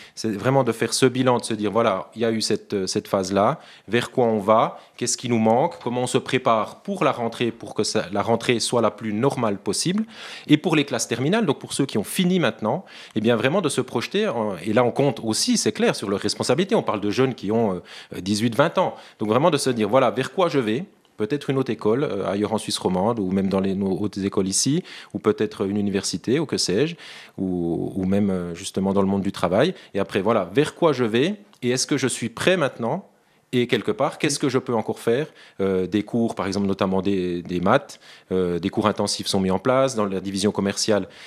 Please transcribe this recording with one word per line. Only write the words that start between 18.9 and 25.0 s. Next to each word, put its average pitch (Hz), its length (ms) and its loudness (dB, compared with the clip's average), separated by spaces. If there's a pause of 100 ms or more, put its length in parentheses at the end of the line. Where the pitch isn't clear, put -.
Donc 107 120 0
vraiment 139 200 4
de 147 60 4
se 135 140 0
dire, 110 180 0
voilà, 123 220 4
vers 127 240 -4
quoi 175 160 2
je 143 80 0
vais ? 120 260 0 (340)
Peut-être 143 320 -4
une 135 80 0
autre 131 120 0
école, 113 340 0
euh, 98 220 -4
ailleurs 101 280 0
en 104 40 2
Suisse - 200 -4
romande, 113 420 0
ou 92 100 -2
même 95 180 2
dans 95 120 0
les, 98 140 0
nos 98 160 -2
hautes 95 260 -4
écoles 98 320 -2
ici, 135 340 0 (300)